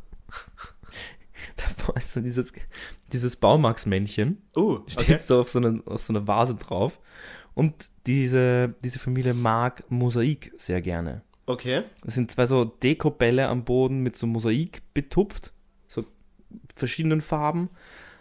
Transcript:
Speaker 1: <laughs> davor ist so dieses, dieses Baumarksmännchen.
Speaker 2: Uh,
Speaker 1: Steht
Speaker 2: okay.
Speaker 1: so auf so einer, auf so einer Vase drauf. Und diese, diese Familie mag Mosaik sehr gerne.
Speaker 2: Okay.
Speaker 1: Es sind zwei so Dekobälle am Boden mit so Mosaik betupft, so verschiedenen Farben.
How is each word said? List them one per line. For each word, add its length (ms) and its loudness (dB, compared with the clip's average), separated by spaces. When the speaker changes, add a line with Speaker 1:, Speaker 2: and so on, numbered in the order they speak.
Speaker 1:
<laughs> 1300 -18
davor 400 -2
ist 160 -6
so 80 -4
dieses, 320 -4
dieses 240 -2
Baumarksmännchen. 1080 2
Speaker 2:
Uh, 300 2
Speaker 1:
Steht 220 -6
Speaker 2:
okay. 120 6
Speaker 1:
so 200 4
auf 100 -2
so 80 0
einer, 280 2
auf 140 -8
so 120 -6
einer 140 -2
Vase 280 2
drauf. 460 -4
Und 340 -2
diese, 680 2
diese 160 -8
Familie 340 0
mag 560 0
Mosaik 680 0
sehr 240 -4
gerne. 420 -6
Speaker 2:
Okay. 360 -4
Speaker 1:
Es 100 -8
sind 180 -2
zwei 140 2
so 180 4
Dekobälle 840 2
am 160 -2
Boden 360 2
mit 160 -2
so 100 -4
Mosaik 560 -2
betupft, 580 -2
so 180 -8
verschiedenen 460 0
Farben. 500 -2